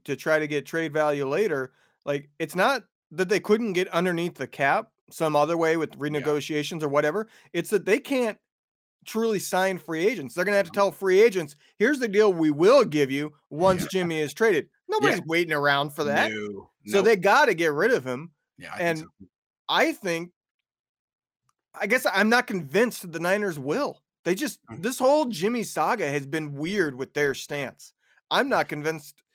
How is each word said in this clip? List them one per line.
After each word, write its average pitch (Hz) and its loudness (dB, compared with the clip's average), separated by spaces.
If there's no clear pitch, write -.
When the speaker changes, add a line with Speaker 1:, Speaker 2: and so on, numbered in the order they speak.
Speaker 1:
to 139 -4
try 156 2
to 156 0
get 147 -4
trade 165 -4
value 147 0
later, 147 -2
like, 143 -6
it's 156 -8
not 220 0
that 180 -2
they 196 2
couldn't 214 0
get 185 0
underneath 175 -2
the 135 -8
cap 151 -2
some 156 -2
other 151 4
way 165 2
with 160 -4
Speaker 2:
Yeah. - -20
Speaker 1:
renegotiations 147 -4
or 151 -4
whatever. 151 0
It's 170 -6
that 190 0
they 208 2
can't 247 -4
truly 220 -2
sign 185 0
free 165 -4
agents. 175 -2
They're 175 -2
gonna 202 2
have 196 2
to 160 -16
Speaker 2:
No. 202 2
Speaker 1:
tell 196 4
free 190 4
agents, 185 4
"Here's 262 2
the 247 0
deal 208 4
we 160 2
will 202 6
give 147 0
you 147 -4
once 185 2
Speaker 2:
Yeah. - -6
Speaker 1:
Jimmy 175 -2
is 143 -4
traded." 208 2
Nobody's 415 2
Speaker 2:
Yeah. 165 -6
Speaker 1:
waiting 165 0
around 143 0
for 151 -8
that. 143 0
Speaker 2:
No. 104 -10
Speaker 1:
So 208 -2
Speaker 2:
Nope. 190 4
Speaker 1:
they 220 6
gotta 208 4
get 160 0
rid 180 0
of 156 0
him. 131 -8
Speaker 2:
Yeah, - -16
I 95 -12
think 175 0
Speaker 1:
And 165 -2
Speaker 2:
so. 156 -12
Speaker 1:
I 220 2
think, 175 -6
I 214 -4
guess 247 0
I'm 196 4
not 240 4
convinced 185 0
that 175 -12
the 160 -8
Niners 185 -2
will. 156 -4
They 175 0
just, 247 -6
Speaker 2:
Mm. 113 -14
Speaker 1:
this 240 -4
whole 277 4
Jimmy 214 -2
saga 175 -2
has 143 -4
been 147 -6
weird 156 -2
with 131 -10
their 147 0
stance. - -10
I'm 208 2
not 175 2
convinced 156 -8